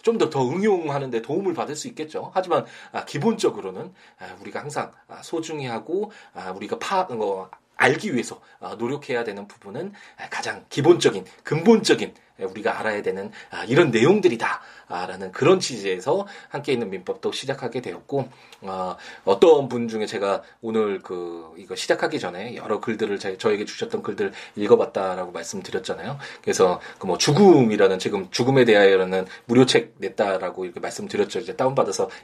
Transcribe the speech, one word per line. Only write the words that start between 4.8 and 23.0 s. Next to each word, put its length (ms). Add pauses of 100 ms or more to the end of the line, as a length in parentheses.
아, 140
소중히 460
하고, 440 (220)
아, 180
우리가 280
파-, 320
어, 380 (280)
알기 360
위해서, 280 (180)
아, 160
노력해야 480
되는 240
부분은, 460 (240)
아, 120
가장 400
기본적인, 560 (180)
근본적인, 720 (260)
예, 40
우리가 360
알아야 220
되는, 300 (180)
아, 160
이런 260
내용들이다, 720 (260)
아, 180
라는 260
그런 280
취지에서 680 (220)
함께 240
있는 160
민법도 420
시작하게 500
되었고, 480 (320)
어, 340 (280)
어떤 440
분 200
중에 180
제가 380 (180)
오늘 400
그, 560
이거 180
시작하기 440
전에 360
여러 240
글들을 400